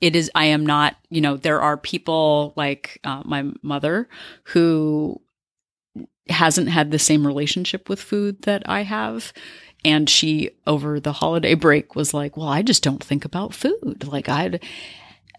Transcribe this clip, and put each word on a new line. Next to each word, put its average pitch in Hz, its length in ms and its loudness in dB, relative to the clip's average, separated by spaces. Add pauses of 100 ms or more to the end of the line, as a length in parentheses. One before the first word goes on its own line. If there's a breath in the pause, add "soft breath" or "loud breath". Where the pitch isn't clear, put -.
It 170 140 2
is, 165 220 0
I 156 80 2
am 151 200 2
not, 147 300 2 (160)
you 165 100 -2
know, 143 160 2
there 151 240 0
are 147 160 0
people 151 760 0
like, 139 480 -6
uh, 139 220 -8
my 139 200 -4 (200)
mother 151 440 -2 (360 loud breath)
who 156 760 2 (1080)
hasn't 165 400 2
had 151 220 2
the 151 80 2
same 151 280 4
relationship 147 600 -4
with 196 120 -4
food 202 420 -2
that 202 240 0
I 202 160 -2
have. 214 500 -6 (520 loud breath)
And 151 240 4
she, 156 420 2 (160)
over 147 340 0
the 147 120 -2
holiday 160 420 2
break, 151 420 2
was 147 180 -2
like, 147 220 -6
"Well, 156 120 -6
I 143 140 0
just 240 220 2
don't 139 180 0
think 143 220 -4
about - 280 -6
food." 294 540 -4
Like, 143 220 -6
I'd, 170 340 -2 (760 loud breath)